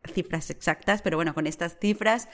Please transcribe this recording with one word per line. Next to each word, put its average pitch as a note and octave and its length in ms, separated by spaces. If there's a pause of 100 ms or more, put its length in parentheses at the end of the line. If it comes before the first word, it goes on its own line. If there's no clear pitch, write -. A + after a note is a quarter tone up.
(120)
cifras - 380
exactas, G3 520
pero E3 140
bueno, D#3+ 180
con D#3 120
estas E3 340
cifras G#3+ 540